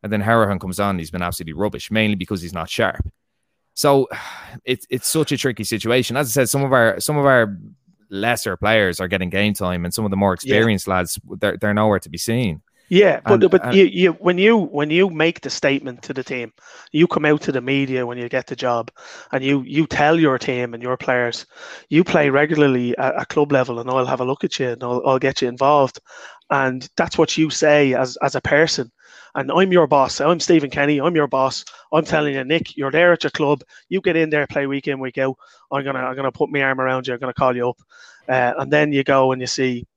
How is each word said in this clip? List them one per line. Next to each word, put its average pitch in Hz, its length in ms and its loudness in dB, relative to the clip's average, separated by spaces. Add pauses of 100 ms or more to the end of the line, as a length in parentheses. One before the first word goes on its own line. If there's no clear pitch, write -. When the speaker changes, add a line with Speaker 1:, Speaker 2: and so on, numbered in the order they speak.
Speaker 1:
and 101 80 -6
then 104 120 -2
Hourihane 107 360 2
comes 92 200 -10
on, 101 200 -2
he's 78 120 -10
been 87 100 -6
absolutely 87 320 -8
rubbish, 98 380 -6
mainly 107 240 0
because 92 260 -6
he's 85 120 -12
not 85 160 -8
sharp. - 360 -2 (720)
So 139 320 4 (280)
<sighs> - 300 -18
it's, 127 240 -4
it's 127 180 -4
such 156 240 0
a 139 60 -2
tricky 117 260 -2
situation. 117 540 0
As 143 120 -2
I - 20 -6 (100)
said, 117 80 2
some 139 140 0
of 135 100 2
our, 113 260 4
some 151 180 -2
of 139 80 2
our 117 320 4 (520)
lesser 104 480 -2
players 104 420 2
are 92 80 -2
getting 92 220 -2
game 101 240 0
time, 90 320 -4
and 90 80 -6
some 110 120 -4
of 98 60 -2
the 98 60 -2
more 98 140 2
Speaker 2:
Yeah. - 40 0
Speaker 1:
experienced 104 520 0
lads, 90 320 -2 (200)
they're, - 180 -2
they're 104 160 -2
nowhere 104 260 2
to - 100 -16
be 80 80 -12
seen. 113 440 -4 (280)
Speaker 2:
Yeah, 175 360 4
but, 202 180 4
Speaker 1:
And, 175 80 4
Speaker 2:
but 185 140 2
Speaker 1:
and 185 100 0
Speaker 2:
you, 196 80 8
you, 180 300 2
when 175 240 0
you, 214 220 4
when 147 300 -2
you 180 200 2
make 165 320 -2
the 139 80 -10
statement 135 540 -4
to 143 100 -12
the 131 100 -6
team, 120 300 -10 (400)
you 156 120 4
come 160 200 0
out 151 160 4
to - 100 -4
the 135 80 -2
media 131 480 -2
when 120 100 -10
you 120 120 -8
get 131 180 -4
the 135 80 -10
job, 120 360 -4 (420)
and 131 100 -2
you, 139 200 2
you 147 240 0
tell 151 300 2
your 147 200 4
team 123 360 -4
and 117 80 -12
your 123 140 -4
players, 123 500 -2 (440)
"You 160 160 4
play 151 240 2
regularly 139 680 2
at, 131 180 -2
at 131 120 -6
club 147 240 0
level, 127 300 0
and 127 80 -8
I'll 127 160 0
have 131 160 -4
a 123 40 -2
look 135 200 -4
at - 120 -6
you, 127 120 -2
and 120 120 -8
I'll, 123 240 -4
I'll 131 140 2
get 135 220 -2
you 123 80 0
involved." 135 500 2 (500)
And 131 460 -2
that's 165 220 -2
what 156 200 2
you 156 120 2
say 147 440 4
as, 127 280 -2
as 143 140 -2
a 127 60 -2
person. 147 480 0 (460)
And 135 160 -4
I'm 180 220 2
your 175 120 6
boss. 135 360 2
I'm 160 180 2
Stephen 151 300 2
Kenny. 143 320 0
I'm 170 120 0
your 151 140 2
boss. 135 380 -2 (260)
I'm 156 140 2
telling 147 300 -2
you, 131 100 -6
"Nick, 160 320 -4
you're 139 140 -4
there 170 200 2
at 165 120 -2
your 147 80 -4
club. 143 320 -2 (260)
You 185 100 -2
get 160 160 0
in 160 140 0
there, 147 180 -2
play 139 180 -4
week 139 220 -6
in, 135 140 -6
week 131 160 -10
out. 135 180 -2 (380)
I'm 139 100 -2
gonna, 135 160 -6
I'm 127 160 -6
gonna 135 160 -4
put 143 180 -2
my 143 120 -2
arm 135 180 0
around 131 260 -2
you. 127 80 -4
I'm 120 60 -8
gonna 127 140 -8
call 131 200 2
you 123 140 -2
up." 123 100 -4 (520)
Uh, 127 300 0
and 135 120 -4
then 151 220 2
you 139 100 2
go 135 300 4
and 127 80 -4
you 123 60 -6
see 123 380 -2 (120)